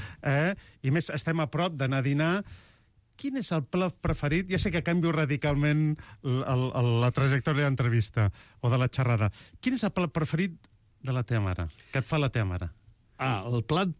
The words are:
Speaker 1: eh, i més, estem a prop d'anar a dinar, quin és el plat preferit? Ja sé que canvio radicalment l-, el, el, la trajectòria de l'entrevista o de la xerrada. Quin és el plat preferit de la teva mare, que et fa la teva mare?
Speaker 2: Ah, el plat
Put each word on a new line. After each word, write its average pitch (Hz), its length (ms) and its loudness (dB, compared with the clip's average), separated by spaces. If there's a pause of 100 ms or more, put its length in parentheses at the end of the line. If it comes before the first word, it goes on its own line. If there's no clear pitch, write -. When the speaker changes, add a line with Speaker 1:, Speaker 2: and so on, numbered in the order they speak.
(240)
Speaker 1:
eh, 151 300 2 (260)
i 135 100 -2
més, 160 220 0
estem 165 320 -2
a 135 80 -4
prop 170 240 -2
d'anar 135 240 0
a 127 80 0
dinar, 156 260 2 (800)
quin 269 240 -6
és 196 160 -4
el 160 80 0
plat 180 320 -2
preferit? 165 560 -2
Ja 185 80 0
sé 202 160 0
que 170 80 0
canvio 170 320 2
radicalment 147 800 2
l-, 131 480 -4 (100)
el, 127 120 2 (120)
el, 120 140 2 (100)
la 123 160 2
trajectòria 135 480 2
de 143 60 2
l'entrevista 117 560 2 (340)
o 123 140 0
de 131 80 4
la 127 100 2
xerrada. 117 380 2 (340)
Quin 254 140 0
és 226 100 -2
el 185 80 -2
plat 175 160 0
preferit 165 460 -2 (420)
de 131 160 -4
la 127 80 0
teva 113 220 0
mare, 87 240 -2 (240)
que 135 100 0
et - 60 -6
fa 160 100 0
la 143 160 2
teva 107 140 0
mare? 90 200 -4 (540)
Speaker 2:
Ah, 117 240 -2
el 120 160 -2
plat 175 380 0